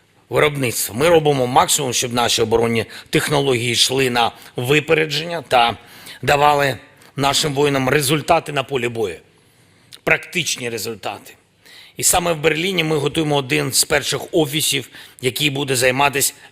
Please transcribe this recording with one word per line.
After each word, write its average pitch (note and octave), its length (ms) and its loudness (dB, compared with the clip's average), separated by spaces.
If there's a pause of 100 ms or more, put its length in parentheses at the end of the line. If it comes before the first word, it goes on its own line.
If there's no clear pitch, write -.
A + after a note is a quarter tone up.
(300)
виробництво. C3+ 680 -2
Ми D3+ 140 2
робимо D3 380 4
максимум, C#3+ 460 2
щоб A#2+ 200 -4
наші A#2+ 280 0
оборонні A2+ 440 2 (240)
технології C#3 600 0
йшли B2+ 380 2
на A#2 220 2 (240)
випередження D3+ 920 0
та A#2 300 2 (440)
давали C#3+ 560 2 (380)
нашим C#3 380 0
воїнам C#3 360 0
результати D3+ 600 2
на C#3 120 -2
полі B2 240 -4
бою, A2+ 300 -6 (880)
практичні D3+ 680 -2
результати. A2 640 -10 (640)
І - 60 -8
саме F3 300 0
в D#3 40 -6
Берліні D#3+ 460 -2
ми D#3 140 0
готуємо D3 380 0
один C#3+ 380 -2
з - 100 2
перших C#3 380 -2 (100)
офісів, C#3+ 580 -2 (320)
який C3 280 0
буде C3+ 260 -2
займатися C3+ 580 2 (180)